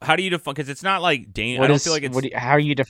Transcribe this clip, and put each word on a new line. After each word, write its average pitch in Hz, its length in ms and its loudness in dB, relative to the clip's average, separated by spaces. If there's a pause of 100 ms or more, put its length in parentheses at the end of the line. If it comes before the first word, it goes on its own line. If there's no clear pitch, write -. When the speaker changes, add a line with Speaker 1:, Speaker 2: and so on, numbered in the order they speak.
Speaker 1:
how 160 160 2
do 185 60 -2
you 190 60 -2
define, 151 260 -4
'cause 139 120 -6
it's 139 160 -12
not, 190 180 0
like, 143 320 0
dan-, 117 260 -2
Speaker 2:
What 131 40 4
Speaker 1:
I 135 40 4
don't 147 100 6
Speaker 2:
is, - 80 -2
Speaker 1:
feel 165 80 0
like 151 100 0
it's 135 100 -4
Speaker 2:
what 131 120 0
do 127 80 -6
you, - 40 -6
how 120 140 -4
are 147 80 6
you 147 160 2 (140)